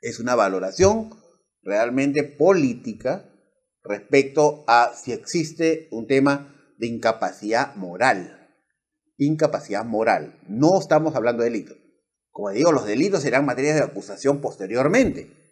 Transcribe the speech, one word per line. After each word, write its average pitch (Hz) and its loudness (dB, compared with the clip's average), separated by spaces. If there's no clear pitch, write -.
Es 117 -10
una 123 -2
valoración 113 2
realmente 127 0
política 147 0
respecto 139 0
a - 4
si - -10
existe 160 -4
un 113 -10
tema 139 0
de 113 -6
incapacidad 110 -2
moral. 95 -2
Incapacidad 143 -2
moral. 107 -2
No 147 2
estamos 156 0
hablando 117 0
de 117 0
delito. 110 -8
Como 101 -8
digo, 139 2
los 127 0
delitos 151 0
serán 139 2
materia 135 -2
de 147 2
acusación 117 -4
posteriormente. 131 -2